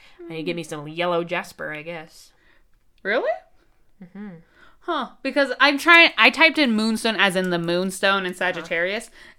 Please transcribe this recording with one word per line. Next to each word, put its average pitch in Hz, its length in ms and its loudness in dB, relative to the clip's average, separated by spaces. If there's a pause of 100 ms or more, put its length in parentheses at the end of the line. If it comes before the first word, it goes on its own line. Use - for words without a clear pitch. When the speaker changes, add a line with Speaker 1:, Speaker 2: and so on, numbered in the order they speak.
(200)
Speaker 1:
I 339 100 -16
need 160 80 -12
to 160 60 -8
give 170 120 -6
me 170 60 -8
some 151 260 -12
yellow 170 360 -2
jasper, 170 500 -8
I 151 80 -12
guess. 160 500 -16 (720)
Speaker 2:
Really? 285 300 -2 (720)
Speaker 1:
Mm-hmm. 196 240 -16 (540)
Speaker 2:
Huh. 302 280 -6 (140)
Because 269 360 0
I'm 277 200 4
trying, 339 360 8
I 226 140 6
typed 311 300 4
in 247 160 2
moonstone 220 420 0
as 190 180 2
in 185 140 0
the 175 80 0
moonstone 185 720 -2
in 180 80 -8
Sagittarius, 180 720 -4
Speaker 1:
Uh-huh. - 320 -20